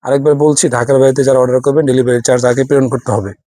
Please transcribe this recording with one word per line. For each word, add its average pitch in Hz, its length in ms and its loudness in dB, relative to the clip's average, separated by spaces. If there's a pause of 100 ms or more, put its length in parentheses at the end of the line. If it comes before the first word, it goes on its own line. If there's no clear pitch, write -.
আরেকবার 139 340 0
বলছি, 147 340 0
ঢাকার 127 300 0
বাইরে 135 240 2
যারা 131 160 2
অর্ডার 127 220 0
করবেন 143 240 0
ডেলিভারি 123 360 0
চার্জ 123 240 -2
আগে 123 180 0
প্রেরণ 131 260 0
করতে 120 220 -6
হবে। 101 200 -4 (160)